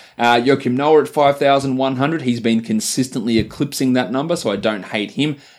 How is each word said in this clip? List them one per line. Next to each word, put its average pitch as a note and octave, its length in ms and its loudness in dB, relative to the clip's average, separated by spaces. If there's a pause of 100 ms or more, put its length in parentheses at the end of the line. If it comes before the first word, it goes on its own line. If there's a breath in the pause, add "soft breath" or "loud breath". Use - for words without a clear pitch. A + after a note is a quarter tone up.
(160 loud breath)
Uh, A#2+ 200 4
Joakim B2+ 380 0
Noah D3 280 4
at B2+ 60 -2
five C#3+ 300 2
thousand C#3 380 2
one C3+ 200 -2
hundred, D3 260 -2
he's B2 160 -2
been A2+ 220 0
consistently A2+ 800 -2
eclipsing C3 560 -2
that B2+ 180 0
number, D#3 240 -2
so A2+ 160 -4
I G2+ 40 -2
don't G2+ 280 -2
hate G#2 280 -6
him C#3+ 260 -2 (200 loud breath)